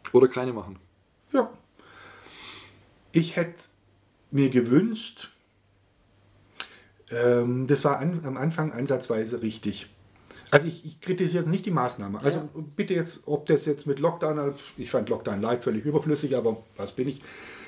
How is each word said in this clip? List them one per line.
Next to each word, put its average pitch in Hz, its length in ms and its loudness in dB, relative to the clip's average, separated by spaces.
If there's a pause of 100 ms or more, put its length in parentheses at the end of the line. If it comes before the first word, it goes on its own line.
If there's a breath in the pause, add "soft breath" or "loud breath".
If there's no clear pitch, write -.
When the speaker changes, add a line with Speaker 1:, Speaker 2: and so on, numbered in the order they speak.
(120)
Speaker 1:
Oder 127 160 10
keine 127 240 -4
machen. 101 260 -10 (540)
Speaker 2:
Ja. 247 180 4 (1600 loud breath)
Ich 165 240 2
hätte - 260 -4 (680)
mir 139 200 4
gewünscht, 127 840 2 (1800 loud breath)
ähm, 123 560 2
das 139 180 2
war 139 140 2
an, 165 260 -2
am 135 100 -4
Anfang 156 380 -2
ansatzweise 117 680 -2
richtig. 107 480 -4 (600 loud breath)
Also 147 160 6
ich, - 180 -8
ich - 160 -16
kritisiere 180 420 0
jetzt 156 80 0
nicht 196 140 0
die 208 60 -2
Maßnahme. 107 480 0
Also 143 200 2
Speaker 1:
Ja. 151 100 -8 (260)
Speaker 2:
bitte 190 180 -2
jetzt, 165 320 -4
ob 147 200 -4
das 151 200 2
jetzt 147 220 -2
mit 139 120 -2
Lockdown, 151 540 0 (240)
ich 123 140 -10
fand 113 160 0
Lockdown 107 340 -2
Light 120 220 0
völlig 110 220 -2
überflüssig, 147 500 0
aber 110 260 0 (140)
was 101 160 -8
bin 127 160 -4
ich? 135 140 -6 (460 loud breath)